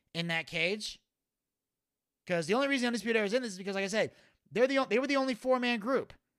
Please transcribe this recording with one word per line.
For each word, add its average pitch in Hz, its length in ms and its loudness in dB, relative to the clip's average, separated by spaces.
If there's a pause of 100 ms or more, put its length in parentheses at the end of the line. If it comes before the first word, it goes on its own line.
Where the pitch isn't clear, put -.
(140)
in 170 140 -4
that 165 180 -2
cage? 180 520 -4 (1300)
'Cause 170 200 -2
the 180 80 0
only 277 140 2
reason 262 180 2
Undisputed 233 300 0
Era 214 100 2
is 190 60 -2
in 254 100 0
this 226 100 -8
is 180 60 -12
because, 190 160 -6
like 196 80 -2
I 196 60 -2
said, 185 240 0 (400)
they're 233 160 4
the 277 100 2
o-, 269 60 4
they 226 160 2
were 269 80 -2
the 277 80 2
only 262 180 0
four-man 247 460 0
group. 226 320 -2 (260)